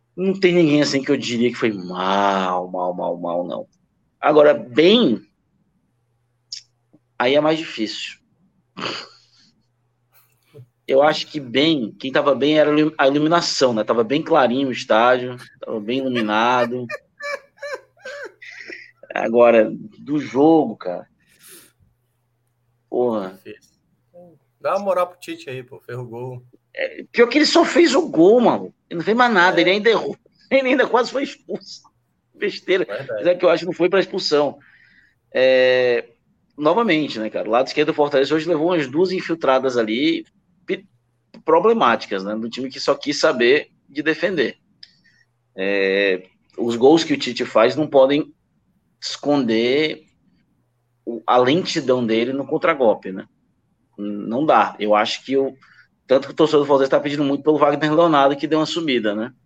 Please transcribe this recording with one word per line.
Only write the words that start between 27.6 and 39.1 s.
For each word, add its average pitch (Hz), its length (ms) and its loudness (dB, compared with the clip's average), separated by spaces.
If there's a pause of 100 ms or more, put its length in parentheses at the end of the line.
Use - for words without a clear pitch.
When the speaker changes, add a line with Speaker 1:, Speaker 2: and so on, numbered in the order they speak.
Speaker 1:
fez 320 300 4
o 330 140 0
gol, 196 320 6
mano. 147 340 0 (160)
Ele 170 80 -8
não 156 60 -8
fez 208 120 0
mais 240 160 4
nada, 175 260 4
Speaker 2:
É. - 20 4
Speaker 1:
ele 165 100 4
ainda 208 200 2
errou. 151 260 -2 (340)
Ele 262 180 2
ainda 254 180 2
quase 220 260 0
foi 277 100 -4
expulso. - 600 -12 (520)
Besteira. - 500 -2
Speaker 2:
Verdade. 123 280 -10
Speaker 1:
Mas 110 140 -4
é 180 80 4
que 180 100 -2
eu 175 40 6
acho 165 120 2
que 165 60 -8
não 175 60 -6
foi 180 160 0
pra 190 120 2
expulsão. 147 580 -2 (760)
É... 127 760 2 (480)
Novamente, 156 640 0
né, 107 120 -6
cara? 92 180 -6
O 110 40 -2
lado 123 160 2
esquerdo 147 200 -2
do 156 60 -4
Fortaleza 143 400 0
hoje 156 140 -2
levou 160 220 0
umas 151 180 -2
duas 175 240 0